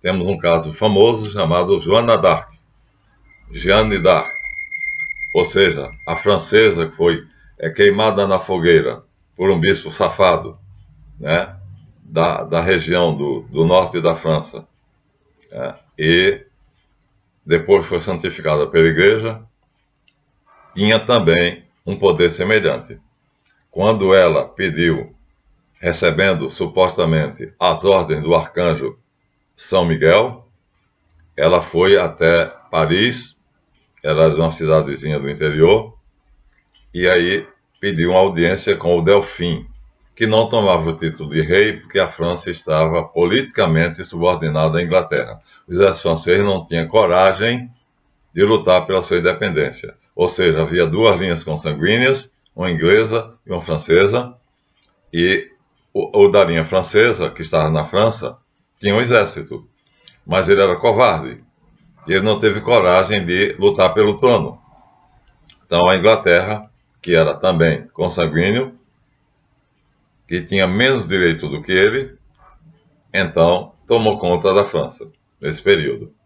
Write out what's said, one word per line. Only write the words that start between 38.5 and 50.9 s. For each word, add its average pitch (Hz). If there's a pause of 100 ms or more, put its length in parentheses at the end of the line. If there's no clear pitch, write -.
com 87
o 82
Delfim, 87 (500)
que 117
não 110
tomava 90
o 80
título 80
de 78
rei 95
porque 80
a 90
França 87
estava 80
politicamente 87
subordinada 80
à 87
Inglaterra. 78 (280)
O 90
exército 95
francês 87
não 95
tinha 82
coragem 101 (600)
de 87
lutar 92
pela 95
sua 85
independência. 85 (200)
Ou 90
seja, 82
havia 85
duas 95